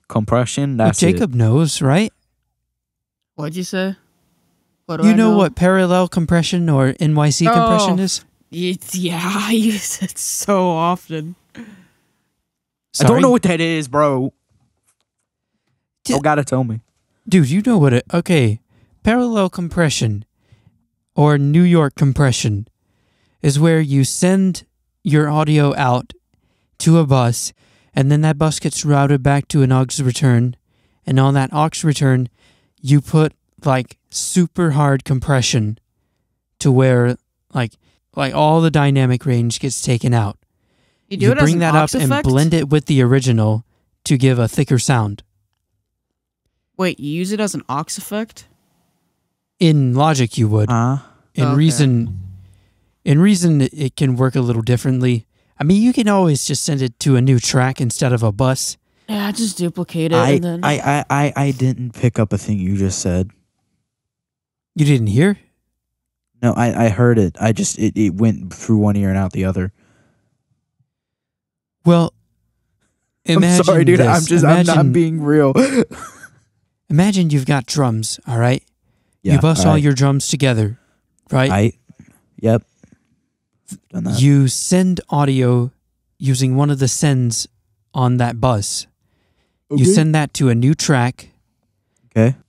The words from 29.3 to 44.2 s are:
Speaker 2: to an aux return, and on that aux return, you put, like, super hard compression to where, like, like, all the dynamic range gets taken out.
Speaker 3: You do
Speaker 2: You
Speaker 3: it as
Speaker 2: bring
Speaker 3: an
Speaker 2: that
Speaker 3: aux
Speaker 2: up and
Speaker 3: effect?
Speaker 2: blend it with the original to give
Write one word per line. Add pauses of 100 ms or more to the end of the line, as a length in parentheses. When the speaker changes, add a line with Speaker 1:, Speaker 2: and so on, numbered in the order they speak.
Speaker 2:
to
an
aux (160)
return, (500)
and
on
that
aux (120)
return, (520)
you
put, (320)
like, (120)
super
hard
compression (800)
to
where, (380)
like, (440)
like,
all
the
dynamic
range
gets
taken
out. (720)
Speaker 3:
You
do
Speaker 2:
You
Speaker 3:
it
as
Speaker 2:
bring
Speaker 3:
an
Speaker 2:
that
Speaker 3:
aux
Speaker 2:
up
and
Speaker 3:
effect?
Speaker 2:
blend
it
with
the
original (400)
to
give